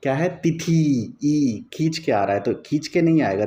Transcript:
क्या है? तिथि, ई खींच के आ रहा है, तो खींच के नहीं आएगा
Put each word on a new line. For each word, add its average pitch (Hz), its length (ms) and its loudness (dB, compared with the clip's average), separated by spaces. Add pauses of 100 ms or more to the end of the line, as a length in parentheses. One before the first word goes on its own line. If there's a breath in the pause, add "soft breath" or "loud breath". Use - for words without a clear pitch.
क्या 135 120 0
है? 160 140 0 (140)
तिथि, 165 320 0 (500)
ई 143 480 0
खींच 160 260 -2
के - 140 -2
आ 101 120 2
रहा 98 120 0
है, 101 60 -2
तो 113 120 -2
खींच - 340 -6
के 175 140 0
नहीं 165 200 4
आएगा 101 240 0